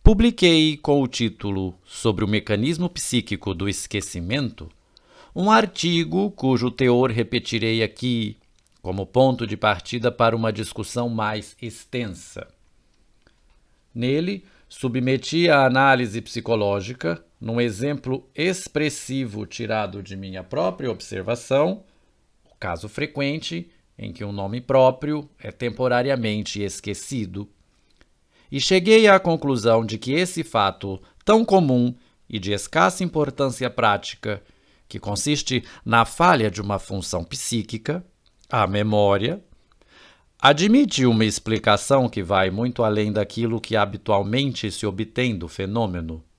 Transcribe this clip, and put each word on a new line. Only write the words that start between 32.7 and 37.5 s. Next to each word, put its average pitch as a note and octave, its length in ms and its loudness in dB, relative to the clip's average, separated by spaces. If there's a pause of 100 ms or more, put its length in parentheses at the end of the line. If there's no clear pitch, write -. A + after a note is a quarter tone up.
importância C#3 640 -2
prática, G#2+ 720 -2 (460)
que - 100 -12
consiste C3 640 -2 (220)
na A2+ 220 4
falha D3+ 440 2
de G2 120 -8
uma G2+ 160 -2
função F2+ 440 -6
psíquica, A#2 800 -6 (460)